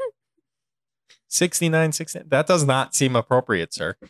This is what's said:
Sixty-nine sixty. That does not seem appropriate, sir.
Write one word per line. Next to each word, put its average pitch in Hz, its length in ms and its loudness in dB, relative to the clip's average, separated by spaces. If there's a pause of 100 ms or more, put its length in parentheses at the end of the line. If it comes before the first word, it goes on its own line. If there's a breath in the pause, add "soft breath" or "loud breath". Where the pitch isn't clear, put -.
(1300 soft breath)
Sixty-nine 160 600 0
sixty. 160 340 -8
That 151 220 0
does 175 180 4
not 135 300 0
seem 131 200 2
appropriate, 113 560 0
sir. 78 240 -6 (140)